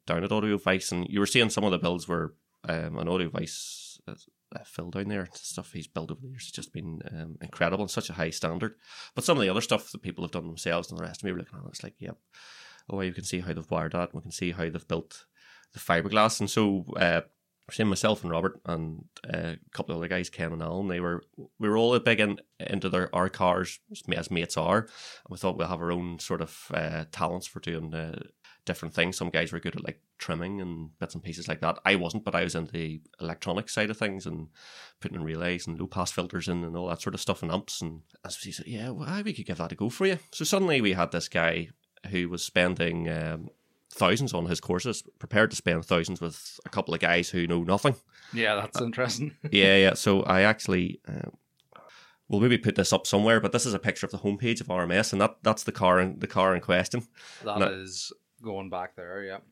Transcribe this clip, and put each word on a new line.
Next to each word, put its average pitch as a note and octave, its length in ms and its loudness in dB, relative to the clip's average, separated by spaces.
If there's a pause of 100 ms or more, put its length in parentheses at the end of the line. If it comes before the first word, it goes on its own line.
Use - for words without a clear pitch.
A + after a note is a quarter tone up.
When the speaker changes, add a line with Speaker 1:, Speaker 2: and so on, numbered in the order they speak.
Speaker 1:
down E2+ 180 0
at G2+ 80 -2
Audio G#2 260 2
Vice, F#2+ 340 0
and F2+ 160 -2
you G2+ 120 0
were G2+ 60 4
seeing A2+ 240 4
some G#2 140 0
of G2+ 60 4
the F2+ 80 2
builds F2 300 -2
were, E2+ 260 -2 (340)
um, E2 300 -4
an E2 100 -2
Audio F2+ 200 0
Vice, - 800 -10
uh, - 60 -12 (400)
uh, - 100 -14
Phil E2+ 260 -10
down G2 180 -4
there, G2 260 -4
stuff - 380 -12
he's D#2+ 160 -10
built - 220 -8
over - 100 -10
the C3 80 -14
years C3 160 -14
has - 80 -16
just - 200 -14
been, D#2+ 380 -10
um, D#2+ 320 -12
incredible F2 400 0
and F#2+ 80 -4
such - 180 -4
a F2 60 -10
high E2 160 -2
standard. F2+ 460 -4 (380)
But - 100 -6
some E3 120 4
of B2 60 2
the F#2+ 80 4
other G2+ 100 2
stuff - 320 -2
that - 100 -14
people F2 220 -8
have E2 60 -6
done E2+ 160 -6
themselves E2+ 420 -2
and E2+ 100 -12
the E2+ 40 -8
rest E2 180 -10
of - 40 -12
me F#2+ 80 -2
were F2 60 -4
looking - 200 -12
at F#2 60 -14
it, - 40 -14
it's - 140 -14
like, - 160 -14
yep. F2+ 180 -12 (720)
Oh, G2 120 -4
you F#2 120 -2
can F2+ 120 -8
see F2+ 160 -4
how F2+ 120 -6
they've E2 180 -8
wired D#2+ 220 -2
that. F2 220 -4
We D#2+ 80 -10
can - 80 -14
see F2 220 -4
how E2+ 180 -4
they've D#2+ 180 -8
built - 380 -6 (460)
the - 80 -14
fiberglass. G2 580 4
And G2+ 100 0
so, G2 360 4 (120)
uh, E2+ 260 4 (460)
we're - 60 -18
seeing A2 140 2
myself G#2 340 2
and F2+ 80 -4
Robert E2 340 0
and, D#2+ 420 -6 (220)
uh, E2 280 -6
a - 160 -20
couple - 200 -6
of E2 60 -4
other E2+ 80 -4
guys, F2+ 240 -2
Ken E2 220 -4
and E2 100 -6
Alan, F2+ 240 -4
they F2+ 140 -2
were, F2 240 -2 (340)
we G#2+ 100 0
were G#2 80 4
all A#2 220 6
big A#2 220 4
in, G#2 180 2 (220)
into F#2+ 280 -4
their, F2+ 240 0
our F2+ 160 2
cars, F2+ 520 2 (100)
as - 160 -16
ma-, - 80 2
as E2+ 160 2
mates E2+ 260 -2
are. F2+ 260 4
And A2+ 60 -6 (420)
we F2+ 60 -10
thought F2+ 220 0
we'll E2 80 0
have E2+ 140 -4
our E2+ 100 -2
own F2 300 -2
sort E2+ 200 -2
of, - 320 -10
uh, D#2+ 380 -2
talents F2 380 -4
for - 100 -12
doing, D#2+ 340 -6
uh, D#2+ 280 -8 (440)
different E2 300 -6
things. F2+ 220 2
Some F2 140 -4
guys E2 220 0
were E2+ 80 -4
good E2 140 -6
at, - 100 -8
like, - 160 -10 (180)
trimming F2+ 420 -6
and E2 400 -10
bits - 140 -8
and E2+ 100 -10
pieces E2 240 -10
like D#2 120 -4
that. D#2+ 240 0
I G2 120 6
wasn't, F2 280 -2
but F#2+ 120 -4
I F2 80 2
was F2 100 -2
into E2 180 -4
the D#2+ 280 -6 (200)
electronic F2+ 480 -4
side G#2+ 220 -2
of G#2+ 60 -6
things G2 300 -4
and D#2+ 220 -8 (520)
putting - 180 -8
in D#2+ 60 -4
relays F2 420 -2
and E2 120 -6
low F2+ 100 -4
pass F2+ 240 -4
filters F2+ 360 -4
in F2 160 0
and E2 120 -6
all F2 120 -4
that E2+ 140 -4
sort F#2+ 120 -4
of F#2 60 -6
stuff - 220 -2
and E2 80 -4
amps. - 320 -4
And D#2+ 200 -8 (220)
as - 200 -10
we G2 80 -12
said, - 140 -10
"Yeah, A2+ 240 -8
well, D3+ 340 -6
we G#3+ 80 -4
could - 140 -8
give E2 120 -6
that E2 140 -4
a - 40 -10
go G2+ 120 0
for F#3+ 180 0
you." F#3 120 2 (140)
So - 120 -6
suddenly F3 360 4
we G2+ 140 4
had F2 180 2
this E2+ 160 -4
guy E2 400 0 (420)
who F2+ 180 0
was F2 140 -6
spending, E2+ 640 2
um, D#2+ 420 -4 (400)
thousands A2 440 2
on E2+ 120 0
his F2 140 0
courses, F#2+ 420 -2 (180)
prepared A2 300 4
to - 60 -6
spend E2 280 2
thousands E2+ 360 2
with - 440 -8
a - 40 -12
couple F#2+ 260 -2
of E2+ 60 0
guys F2 300 4
who F2 160 0
know E2+ 160 2
nothing. G2+ 320 4 (380)
Speaker 2:
Yeah, A2 240 2
that's G2+ 240 -4
Speaker 1:
Uh, B2 40 0
Speaker 2:
interesting. A#2+ 580 -2
<laughs> D3 100 -6
Speaker 1:
yeah, G2 240 10
yeah. F#2+ 180 10
So G2 280 6
I F#2 200 6
actually, F#2+ 640 2
uh, - 240 -8 (1000)
we'll G2+ 120 2
maybe A#2+ 180 6
put - 160 2
this - 180 4
up F#2+ 140 4
somewhere, G#2+ 340 6
but A#2 120 0
this A#2+ 140 2
is A2 80 0
a F#2+ 40 0
picture - 280 -2
of - 60 -4
the G2 60 -4
homepage A2+ 420 0
of - 100 -6
R F2+ 120 2
M E2+ 80 0
S, G2 220 4
and G2 80 2
that, A2 220 4
that's G#2+ 220 2
the - 80 -4
car F2+ 280 6
in, F#2 180 0
the G2 80 -6
car F#2+ 280 4
in E2+ 60 0
question. F#2 460 2 (380)
Speaker 2:
That G#2 140 -2
Speaker 1:
No. G2 100 6
Speaker 2:
is F#2+ 440 -8 (300)
going G2 280 -8
back F2+ 260 -6
there, F#2 280 -10
yeah. F#2+ 140 -8 (140)